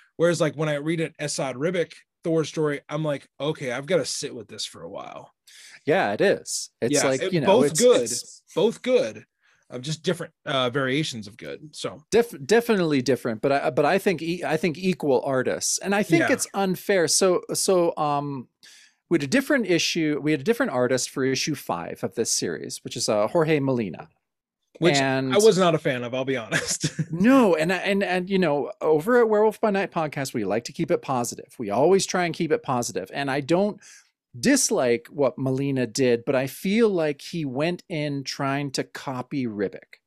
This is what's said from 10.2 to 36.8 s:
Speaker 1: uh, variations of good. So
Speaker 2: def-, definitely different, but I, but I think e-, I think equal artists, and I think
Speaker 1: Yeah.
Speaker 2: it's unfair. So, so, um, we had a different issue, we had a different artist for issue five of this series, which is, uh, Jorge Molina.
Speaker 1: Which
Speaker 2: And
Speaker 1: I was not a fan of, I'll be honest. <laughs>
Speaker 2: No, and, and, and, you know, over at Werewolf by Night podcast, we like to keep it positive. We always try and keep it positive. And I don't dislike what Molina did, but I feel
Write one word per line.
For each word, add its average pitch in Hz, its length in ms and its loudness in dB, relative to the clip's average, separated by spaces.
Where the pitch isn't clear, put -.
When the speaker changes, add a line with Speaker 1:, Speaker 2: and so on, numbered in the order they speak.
Speaker 1:
uh, 131 240 0
variations 131 560 -2
of 101 100 -20
good. 76 400 -14
So 104 340 -10
Speaker 2:
def-, 226 240 2
definitely 190 560 2
different, 120 400 0
but 139 100 2
I, 143 180 0
but 147 140 2
I 170 140 4
think 180 240 0
e-, 170 220 -4
I 147 120 -2
think 165 220 -2
equal 175 460 2
artists, 127 540 -2
and 196 160 -2
I 208 80 2
think 330 180 4
Speaker 1:
Yeah. - 120 2
Speaker 2:
it's - 220 -2
unfair. 190 540 0
So, 180 340 2
so, 175 460 2
um, 143 500 -2
we - 80 2
had - 80 2
a 139 40 -6
different 269 380 2
issue, 156 560 0
we 151 100 0
had 151 80 0
a 135 40 -10
different 214 280 0
artist 127 380 0
for 135 140 -4
issue 135 300 0
five 87 480 -8
of 107 120 -6
this 113 180 -2
series, - 520 -6
which - 120 -10
is, - 120 -4
uh, 107 200 2
Jorge 160 320 2
Molina. 120 480 -4
Speaker 1:
Which 160 180 4
Speaker 2:
And 135 360 0
Speaker 1:
I 202 60 4
was 208 180 6
not 175 180 4
a 151 40 0
fan 127 260 -4
of, 120 100 -8
I'll 131 120 -2
be 135 100 -2
honest. 123 540 -4
<laughs> 156 100 -6
Speaker 2:
No, 214 440 4
and, 156 180 0
and, 196 300 0
and, 180 260 -2
you 196 100 0
know, 147 340 0
over 160 380 4
at 226 80 4
Werewolf 214 320 2
by 220 100 2
Night 190 200 -2
podcast, 151 440 -4
we 113 100 -2
like 101 200 -2
to - 80 -12
keep 160 180 -4
it 170 100 0
positive. - 580 -6
We 104 120 -6
always 175 340 4
try 180 220 -2
and 160 80 -4
keep 156 180 -2
it 156 100 -2
positive. 120 520 -4
And 139 160 -4
I 139 100 -2
don't 170 400 0
dislike 135 720 2
what 135 280 0
Molina 131 480 0
did, 117 400 2
but 139 80 0
I 131 120 0
feel 214 440 0